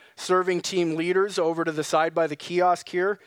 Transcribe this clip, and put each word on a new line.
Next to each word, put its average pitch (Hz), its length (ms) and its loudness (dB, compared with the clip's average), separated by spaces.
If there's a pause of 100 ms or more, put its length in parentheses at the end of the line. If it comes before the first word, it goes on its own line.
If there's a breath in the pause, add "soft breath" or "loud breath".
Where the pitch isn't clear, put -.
(160 loud breath)
serving 185 440 0
team 175 340 -2
leaders 185 440 0
over 165 260 0
to 160 80 -2
the 151 120 -4
side 160 300 0
by 165 140 2
the 147 80 -6
kiosk 175 520 0
here. 190 380 -2